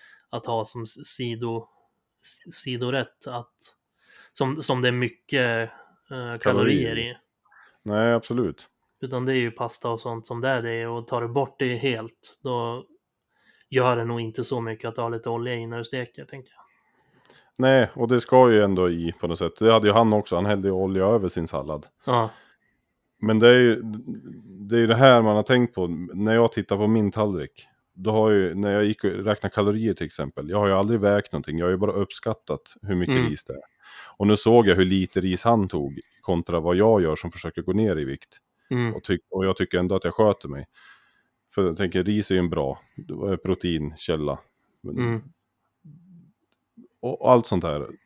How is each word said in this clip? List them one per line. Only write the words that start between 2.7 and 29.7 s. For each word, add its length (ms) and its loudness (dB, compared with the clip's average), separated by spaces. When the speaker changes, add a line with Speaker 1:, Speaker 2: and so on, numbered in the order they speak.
Speaker 1:
att, 260 -12
som, 300 -4
som 200 -2
det 60 2
är 40 2
mycket, 800 -4
eh, 280 -12
kalorier 0 -
Speaker 2:
Kalorier. 600 0
Speaker 1:
i. 180 -10
Speaker 2:
Nej, 320 0
absolut. 540 -4
Speaker 1:
Utan 260 -6
det 60 -2
är 40 -2
ju 140 -2
pasta 400 -8
och 100 -6
sånt 260 -12
som 140 -10
det 80 -4
är, 140 -2
det 80 -6
är, 180 -6
och 200 -10
tar 140 -4
du 60 -6
bort 300 -6
det 160 -4
helt, 680 -8
då 440 -6
gör 280 2
det 80 -2
nog 160 -4
inte 240 -8
så 160 -6
mycket 280 -8
att 80 -10
ha 120 -4
lite 220 -8
olja 240 -6
i 120 -8
när 120 -10
du 60 -10
steker, 400 -12
tänker 280 -20
jag. 100 -20
Speaker 2:
Nej, 360 4
och 140 -2
det 120 4
ska 300 8
ju 120 6
ändå 280 2
i 220 -4
på 140 -8
något 120 -6
sätt. 200 -4
Det 140 6
hade 140 4
ju 60 6
han 200 6
också, 240 0
han 100 0
hällde 220 0
ju 40 0
olja 320 0
över 240 2
sin 180 -4
sallad. 400 -8
Speaker 1:
Ja. 260 0
Speaker 2:
Men 200 0
det 100 8
är 100 10
ju, 240 4
det 120 2
är 60 4
det 80 4
här 280 8
man 140 4
har 60 2
tänkt 320 2
på. 120 -2
När 200 0
jag 180 4
tittar 240 -4
på 100 0
min 240 2
tallrik, 560 -4
då 160 -4
har 200 2
ju, 240 2
när 180 -2
jag 120 2
gick 200 -2
och 60 0
räknade 440 -4
kalorier 400 0